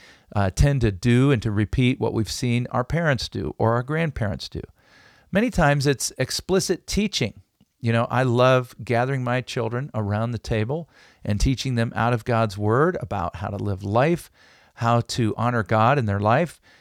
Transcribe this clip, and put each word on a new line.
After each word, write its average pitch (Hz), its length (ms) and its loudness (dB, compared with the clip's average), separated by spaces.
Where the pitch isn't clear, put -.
uh, 101 140 2
tend 139 320 0
to 113 100 2
do 123 400 2
and 113 120 0
to 113 80 -2
repeat 123 480 0
what 110 160 -2
we've 110 160 -2
seen 123 400 -2
our 123 120 -2
parents 147 460 -2
do - 300 -6
or 113 140 2
our 120 100 0
grandparents 135 640 -4
do. - 120 -10
Many 214 200 2
times 143 340 2
it's 143 320 0
explicit - 720 -2
teaching. 196 560 -2
You 113 140 0
know, 117 160 2
I 123 140 0
love 127 600 4
gathering 127 400 0
my 123 180 0
children 120 520 -4
around 110 380 -2
the 113 80 -4
table 123 500 -2
and 104 160 -2
teaching 131 360 0
them 113 200 0
out 117 180 2
of 110 120 -4
God's 113 320 0
word 127 420 2
about 92 360 -6
how 104 140 -6
to 101 80 -6
live 101 260 -4
life, 131 480 0
how 117 260 2
to 113 360 -2
honor 120 240 0
God 113 380 4
in 113 80 0
their 101 120 0
life, 120 400 2